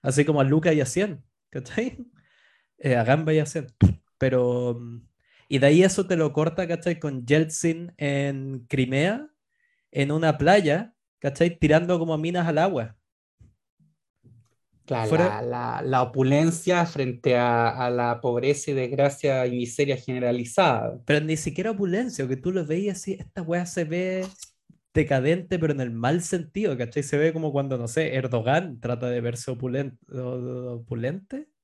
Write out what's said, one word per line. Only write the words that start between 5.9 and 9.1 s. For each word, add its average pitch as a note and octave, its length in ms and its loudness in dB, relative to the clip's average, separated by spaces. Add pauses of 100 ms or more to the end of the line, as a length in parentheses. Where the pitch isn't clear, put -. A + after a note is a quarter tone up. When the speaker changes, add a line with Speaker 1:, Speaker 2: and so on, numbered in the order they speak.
Speaker 1:
te F#3 100 0
lo D#3 180 2
corta, D#3+ 340 0
¿cachai? E3 320 -2
Con C3 260 -6
Yeltsin D#3+ 720 0
en C#3 720 -4
Crimea, C#3+ 600 2 (640)